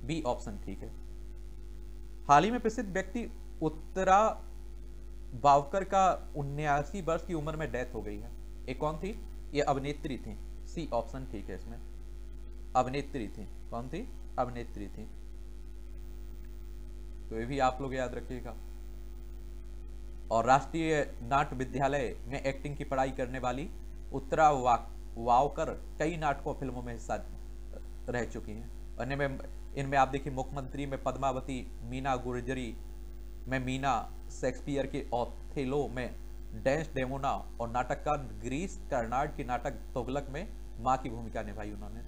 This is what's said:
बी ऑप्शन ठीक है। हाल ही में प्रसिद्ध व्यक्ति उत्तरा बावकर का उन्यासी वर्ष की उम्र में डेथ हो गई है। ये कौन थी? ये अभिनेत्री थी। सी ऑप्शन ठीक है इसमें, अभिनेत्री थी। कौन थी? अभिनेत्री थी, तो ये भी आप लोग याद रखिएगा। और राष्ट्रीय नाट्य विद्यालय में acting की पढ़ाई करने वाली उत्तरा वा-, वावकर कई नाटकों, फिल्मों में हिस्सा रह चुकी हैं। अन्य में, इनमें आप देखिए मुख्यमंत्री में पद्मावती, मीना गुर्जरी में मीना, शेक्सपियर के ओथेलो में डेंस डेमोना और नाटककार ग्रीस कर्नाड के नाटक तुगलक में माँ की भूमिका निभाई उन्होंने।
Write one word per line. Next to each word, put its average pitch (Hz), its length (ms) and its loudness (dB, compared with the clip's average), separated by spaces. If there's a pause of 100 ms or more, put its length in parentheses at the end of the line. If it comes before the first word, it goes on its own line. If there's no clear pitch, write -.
बी 160 160 0
ऑप्शन 117 420 0
ठीक 95 140 -6
है। - 140 -8 (1400)
हाल 143 160 12
ही 214 60 6
में 240 100 2
प्रसिद्ध 220 320 0
व्यक्ति 190 380 0 (320)
उत्तरा 190 680 6 (1040)
बावकर 143 500 8
का 190 520 6
उन्यासी 147 680 2
वर्ष 165 240 2
की 180 80 -2
उम्र 156 220 -2
में 147 160 -2
डेथ 120 220 -2
हो 110 80 -2
गई 104 160 -6
है। 110 120 -8 (380)
ये 120 60 -2
कौन 156 240 -2
थी? - 260 -6 (300)
ये 143 60 4
अभिनेत्री 139 580 0
थी। 104 200 -8 (280)
सी - 260 -6
ऑप्शन 120 400 -2
ठीक 101 180 -6
है 92 60 -6
इसमें, 117 220 -8 (1000)
अभिनेत्री 127 520 0
थी। 98 200 -8 (220)
कौन 117 180 -4
थी? 185 200 -6 (300)
अभिनेत्री 117 500 -2
थी, 107 160 -10 (2250)
तो 110 80 -4
ये 117 80 -2
भी 143 120 -2
आप 127 220 6
लोग 135 140 -2
याद 123 200 0
रखिएगा। 120 420 -6 (1700)
और 113 140 6
राष्ट्रीय 151 800 6
नाट्य 139 340 4
विद्यालय 135 600 2 (100)
में 127 160 -4
acting 139 340 -2
की 143 80 -4
पढ़ाई 135 260 2
करने 131 280 -2
वाली 123 320 0 (420)
उत्तरा 151 380 8
वा-, 123 400 6 (240)
वावकर 123 840 4
कई 160 180 2
नाटकों, 147 380 2
फिल्मों 123 280 -4
में 120 100 -4
हिस्सा 113 320 -2 (840)
रह 120 160 2
चुकी 107 280 -6
हैं। - 440 -8
अन्य 131 200 0
में, 139 220 2 (380)
इनमें 139 220 2
आप 131 100 8
देखिए 139 240 0
मुख्यमंत्री 135 540 -4
में 135 160 -4
पद्मावती, 131 720 0 (100)
मीना 131 340 0
गुर्जरी 123 600 -2 (720)
में 131 100 2
मीना, 131 540 2 (180)
शेक्सपियर 139 560 0
के 131 280 -2
ओथेलो 131 720 0
में 117 260 -4 (480)
डेंस 147 320 4
डेमोना 131 380 0 (280)
और 117 80 0
नाटककार 135 500 2
ग्रीस 123 600 -4 (100)
कर्नाड 127 460 2
के 143 80 -4
नाटक 123 260 0
तुगलक 131 600 -2
में 160 220 -6 (280)
माँ 131 180 4
की 131 120 -2
भूमिका 113 320 -4
निभाई 104 280 -6
उन्होंने। 104 380 -8